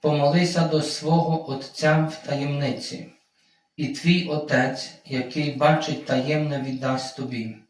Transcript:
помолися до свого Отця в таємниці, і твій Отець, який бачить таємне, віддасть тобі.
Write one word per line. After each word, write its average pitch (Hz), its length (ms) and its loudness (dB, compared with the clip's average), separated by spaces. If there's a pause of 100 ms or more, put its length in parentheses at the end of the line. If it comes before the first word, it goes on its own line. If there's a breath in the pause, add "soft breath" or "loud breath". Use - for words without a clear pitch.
помолися 156 600 4
до 156 220 2
свого 160 680 0
Отця 156 640 0
в - 140 -14
таємниці, 139 840 -4 (640)
і 147 120 -2
твій 170 400 2
Отець, 131 640 0 (140)
який 139 460 -4
бачить 143 560 2
таємне, 139 640 0
віддасть 131 480 -6
тобі. 113 400 -8 (140)